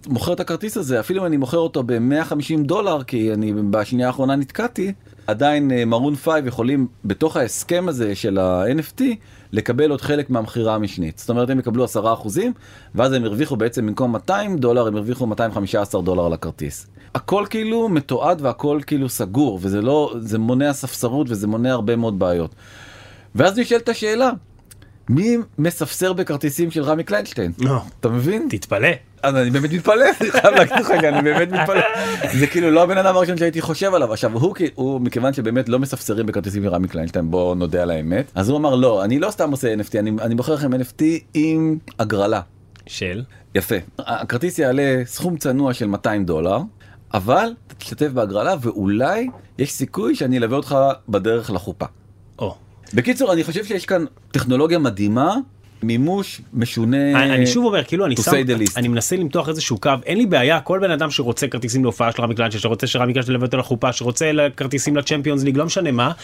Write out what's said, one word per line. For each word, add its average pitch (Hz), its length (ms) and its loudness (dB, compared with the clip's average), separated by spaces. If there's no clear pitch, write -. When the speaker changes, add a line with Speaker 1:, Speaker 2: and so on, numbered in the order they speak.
Speaker 1:
מוכר 139 240 -2
את 175 80 -2
הכרטיס 185 360 -6
הזה, 131 240 -2
אפילו 185 220 -2
אם 185 40 -2
אני 160 100 0
מוכר 135 220 0
אותו 160 240 0
במאה 123 420 0
חמישים 151 400 -2
דולר, 170 380 0
כי 110 300 -2
אני 107 200 -2
בשנייה 110 360 0
האחרונה 135 300 0
נתקעתי, 196 560 -4
עדיין, 143 460 2
אה, 123 120 2
מרון 120 300 2
פייב 151 320 0
יכולים 127 400 0
בתוך 156 320 0
ההסכם 175 520 -2
הזה 117 260 -2
של 98 240 -2
ה-N 92 400 2
F - 220 -6
T 254 40 2
לקבל 123 380 2
עוד 139 100 -2
חלק 147 300 -2
מהמכירה 113 440 -2
המשנית. 98 440 -4
זאת - 120 -6
אומרת, 120 200 0
הם 135 80 0
יקבלו 123 260 0
עשרה 110 280 0
אחוזים, 143 400 -2
ואז 131 180 2
הם 127 120 0
הרוויחו 127 320 -2
בעצם 113 300 -2
במקום 120 260 -2
מאתיים 190 460 -2
דולר, 120 280 2
הם 107 100 -2
הרוויחו 120 300 -4
מאתיים 110 260 -2
חמישה 104 300 -2
עשר 98 180 -2
דולר 90 260 0
על 80 60 0
הכרטיס. 78 540 -8
הכל 202 360 -2
כאילו 226 380 -2
מתועד 151 540 0
והכל 147 440 0
כאילו 139 220 -2
סגור, 110 540 0
וזה 98 200 0
לא, 135 380 2
זה 110 180 -2
מונע 127 340 2
ספסרות 135 580 -4
וזה 107 160 -2
מונע 117 260 0
הרבה 117 240 0
מאוד 113 220 -2
בעיות. 87 360 0
ואז 196 240 4
נשאלת 233 300 0
השאלה, 226 420 0
מי 208 280 4
מספסר 165 540 0
בכרטיסים 165 580 -2
של 160 120 -2
רמי 156 220 0
קליינשטיין? 151 540 -4
Speaker 2:
לא. 131 200 2
Speaker 1:
אתה - 80 0
מבין? 147 420 0
Speaker 2:
תתפלא. 107 380 0
Speaker 1:
אז 139 140 2
אני 123 140 2
באמת 139 220 0
מתפלא, 214 400 4
<laughs> - 80 -10
אני 214 100 0
חייב 208 240 6
להגיד 208 220 4
לך, 240 140 0
אני 151 320 4
באמת 160 300 2
מתפלא. 185 280 2
זה 143 80 4
כאילו 170 240 2
לא 160 120 8
הבן 185 160 4
אדם 190 180 4
הראשון 180 200 2
שהייתי 165 240 0
חושב 185 340 0
עליו. 131 180 2
עכשיו, 110 260 0
הוא 180 160 2
כי-, 160 200 0
הוא, 135 260 -2
מכיוון 123 320 0
שבאמת 123 360 -2
לא 120 100 2
מספסרים 117 480 -2
בכרטיסים 101 360 -2
של 98 60 0
רמי 90 200 0
קליינשטיין, 85 420 -4
בוא 90 260 2
נודה 87 260 0
על 87 80 0
האמת, 82 440 -2
אז 98 140 0
הוא 143 100 2
אמר, 147 160 2
"לא, 117 300 2
אני 117 140 0
לא 185 120 0
סתם 170 200 -2
עושה 127 240 -2
N 107 40 -2
F 107 160 -4
T, 110 40 0
אני, 107 120 0
אני 117 140 -2
בוחר 123 200 0
לכם 143 200 0
N 127 40 0
F - 220 -6
T - 20 2
עם 160 440 2
הגרלה." 107 420 0
Speaker 2:
של? 95 360 -8
Speaker 1:
יפה. 98 200 0
הכרטיס 120 600 -4
יעלה 139 240 2
סכום 175 320 -6
צנוע 135 380 0
של 123 120 -4
מאתיים 101 380 -2
דולר, 85 340 0
אבל 139 380 2
אתה - 80 -20
תשתתף - 340 -4
בהגרלה, 120 520 0
ואולי 120 680 0
יש 139 140 -2
סיכוי 214 420 -2
שאני 127 240 0
אלווה 117 180 0
אותך 143 200 -2
בדרך 113 420 0
לחופה. 90 360 -6
Speaker 2:
או. 98 160 -6
Speaker 1:
בקיצור, 240 380 4
אני 165 120 2
חושב 170 200 -4
שיש 196 220 -6
כאן 175 180 0
טכנולוגיה 139 480 2
מדהימה, 120 560 2
מימוש 143 580 0
משונה, 131 680 2
Speaker 2:
אני, 135 120 2
אני 127 120 4
שוב 240 180 2
אומר, 202 200 2
כאילו, 185 220 0
אני 135 80 0
Speaker 1:
to 113 80 0
Speaker 2:
שם, - 80 0
Speaker 1:
say - 40 6
the 127 340 2
least. - 80 0
Speaker 2:
אני 120 120 0
מנסה 117 280 0
למתוח 165 320 -2
איזשהו 156 300 -2
קו, 143 120 2
אין 170 120 0
לי 240 80 4
בעיה, 156 340 4
כל 185 220 -2
בן 190 80 2
אדם 156 200 0
שרוצה 123 380 -2
כרטיסים 120 340 -2
להופעה 117 300 2
של 120 100 -4
רמי 117 120 0
קליינשטיין, 110 280 0
שרוצה 113 240 0
שרמי 123 260 0
קליינשטיין 127 220 0
ילווה 123 120 0
אותו 123 100 -2
לחופה, 127 360 0
שרוצה 123 400 -2
ל-, 147 240 2
כרטיסים 135 400 -2
לצ'מפיונס 143 480 0
ליג, 135 120 0
לא 151 100 0
משנה 170 260 -2
מה, 123 200 2